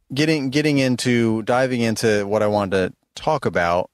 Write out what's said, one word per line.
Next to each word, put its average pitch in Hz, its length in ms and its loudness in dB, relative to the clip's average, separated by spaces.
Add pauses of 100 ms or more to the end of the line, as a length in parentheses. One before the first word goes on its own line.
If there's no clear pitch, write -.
(140)
getting, 147 360 0
getting 147 300 2
into, 120 640 2
diving 123 360 0
into 110 480 0
what 107 160 0
I 104 40 2
wanted 98 420 0
to - 320 -20
talk 156 240 -2
about, 87 480 0